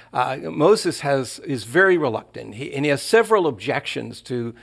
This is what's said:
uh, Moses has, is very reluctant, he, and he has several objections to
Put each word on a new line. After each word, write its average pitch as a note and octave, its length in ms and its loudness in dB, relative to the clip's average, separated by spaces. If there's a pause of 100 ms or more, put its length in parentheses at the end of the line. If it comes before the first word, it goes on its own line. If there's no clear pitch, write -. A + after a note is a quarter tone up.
(140)
uh, B2+ 300 -2
Moses F3 560 2
has, C#3 400 -2
is B2+ 240 -6
very F3 340 4
reluctant, A2+ 580 -6
he, C3+ 200 -12
and C#3 100 -2
he D3 60 2
has - 100 0
several A3 460 4
objections A#2 760 -6
to A#2 400 -6